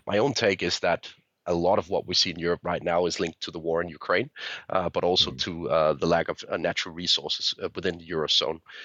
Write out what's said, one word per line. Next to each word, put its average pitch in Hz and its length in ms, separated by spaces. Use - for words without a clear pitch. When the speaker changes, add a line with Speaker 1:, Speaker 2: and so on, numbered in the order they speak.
Speaker 1:
My - 120
own 127 160
take 98 280
is 85 180
that 87 300
a 87 80
lot 87 240
of 92 120
what 95 180
we 92 60
see - 160
in 82 100
Europe 85 240
right 87 180
now 87 240
is 82 140
linked 82 220
to - 100
the 85 80
war 82 220
in 87 80
Ukraine, 98 400
uh, 90 180
but 85 160
also 90 280
Speaker 2:
Mm. - 80
Speaker 1:
to, 85 300
uh, 78 240
the 71 120
lack 82 240
of, 82 80
uh, - 60
natural 85 400
resources, 85 680
uh, 95 140
within 90 220
the 85 100
Eurozone 80 520